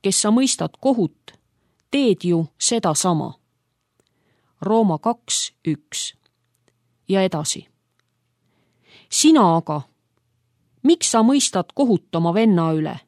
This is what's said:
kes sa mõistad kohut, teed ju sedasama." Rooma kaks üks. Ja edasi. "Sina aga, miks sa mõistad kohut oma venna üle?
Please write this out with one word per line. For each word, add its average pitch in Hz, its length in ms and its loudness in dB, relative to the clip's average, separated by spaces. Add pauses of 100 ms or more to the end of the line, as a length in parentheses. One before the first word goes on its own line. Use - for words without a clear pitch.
kes 190 200 -2
sa 208 80 0
mõistad 240 500 -2
kohut, 233 520 -4 (600)
teed 262 320 0
ju 170 220 0 (120)
sedasama." 170 760 -2 (1300)
Rooma 208 360 0
kaks - 560 -6 (140)
üks. - 480 -8 (960)
Ja 190 120 0
edasi. 170 460 -6 (1400)
"Sina 233 480 4
aga, 151 240 -6 (1000)
miks 339 280 2
sa 226 100 2
mõistad 233 520 0
kohut 233 420 0
oma 170 180 0
venna 180 400 2
üle? 156 340 -4